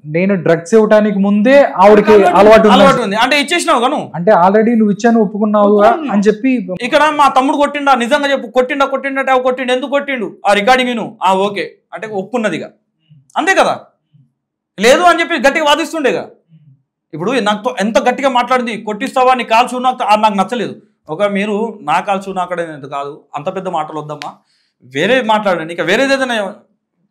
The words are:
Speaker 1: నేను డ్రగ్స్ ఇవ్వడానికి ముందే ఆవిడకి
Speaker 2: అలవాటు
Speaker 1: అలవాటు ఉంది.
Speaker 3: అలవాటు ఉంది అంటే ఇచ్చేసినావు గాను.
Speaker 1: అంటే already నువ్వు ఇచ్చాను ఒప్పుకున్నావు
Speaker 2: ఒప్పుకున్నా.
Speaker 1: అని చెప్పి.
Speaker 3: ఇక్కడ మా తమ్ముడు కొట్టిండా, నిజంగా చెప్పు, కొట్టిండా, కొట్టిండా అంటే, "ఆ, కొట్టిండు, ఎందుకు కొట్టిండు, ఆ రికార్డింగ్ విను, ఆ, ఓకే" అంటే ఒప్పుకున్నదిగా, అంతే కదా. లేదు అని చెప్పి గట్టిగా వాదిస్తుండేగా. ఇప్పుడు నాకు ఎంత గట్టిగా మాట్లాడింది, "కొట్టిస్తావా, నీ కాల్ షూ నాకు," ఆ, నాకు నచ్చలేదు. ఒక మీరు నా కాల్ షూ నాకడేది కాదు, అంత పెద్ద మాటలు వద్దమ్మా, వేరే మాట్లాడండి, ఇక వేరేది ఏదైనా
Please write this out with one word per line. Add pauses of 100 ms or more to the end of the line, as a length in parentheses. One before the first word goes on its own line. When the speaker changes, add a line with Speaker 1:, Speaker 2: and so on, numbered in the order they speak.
Speaker 1:
నేను
డ్రగ్స్
ఇవ్వడానికి
ముందే
ఆవిడకి
Speaker 2:
అలవాటు
Speaker 1:
అలవాటు
ఉంది.
Speaker 3:
అలవాటు
ఉంది
అంటే
ఇచ్చేసినావు
గాను.
Speaker 1:
అంటే
already
నువ్వు
ఇచ్చాను
ఒప్పుకున్నావు
Speaker 2:
ఒప్పుకున్నా.
Speaker 1:
అని
చెప్పి. (140)
Speaker 3:
ఇక్కడ
మా
తమ్ముడు
కొట్టిండా,
నిజంగా
చెప్పు,
కొట్టిండా,
కొట్టిండా
అంటే,
"ఆ,
కొట్టిండు,
ఎందుకు
కొట్టిండు, (100)
ఆ
రికార్డింగ్
విను,
ఆ,
ఓకే" (160)
అంటే
ఒప్పుకున్నదిగా, (680)
అంతే
కదా. (1000)
లేదు
అని
చెప్పి
గట్టిగా
వాదిస్తుండేగా. (840)
ఇప్పుడు
నాకు
ఎంత
గట్టిగా
మాట్లాడింది,
"కొట్టిస్తావా,
నీ
కాల్
షూ
నాకు,"
ఆ,
నాకు
నచ్చలేదు. (260)
ఒక
మీరు
నా
కాల్
షూ
నాకడేది
కాదు, (120)
అంత
పెద్ద
మాటలు
వద్దమ్మా, (480)
వేరే
మాట్లాడండి,
ఇక
వేరేది
ఏదైనా (560)